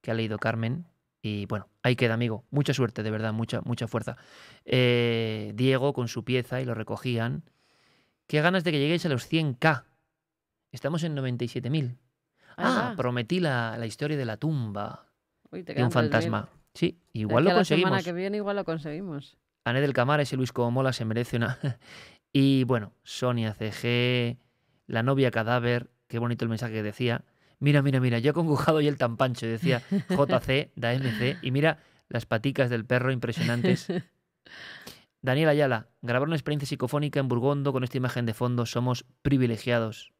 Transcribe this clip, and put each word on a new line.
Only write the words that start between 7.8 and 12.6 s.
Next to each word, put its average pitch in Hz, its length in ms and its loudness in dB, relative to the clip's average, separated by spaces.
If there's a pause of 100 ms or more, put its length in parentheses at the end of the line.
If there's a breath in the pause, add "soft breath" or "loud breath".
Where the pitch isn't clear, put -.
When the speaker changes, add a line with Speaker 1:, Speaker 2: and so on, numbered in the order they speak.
Speaker 1:
Qué 151 140 2
ganas 180 240 2
de 175 60 2
que 151 80 2
lleguéis 165 260 2
a 165 40 0
los 127 180 0
cien 156 260 0
K. 151 320 0 (840)
Estamos 151 320 -4
en 156 120 -4
noventa 123 300 -4
y - 20 -8
siete 123 220 -6
mil. 131 280 -2 (600 soft breath)
Speaker 2:
Ahí - 100 -2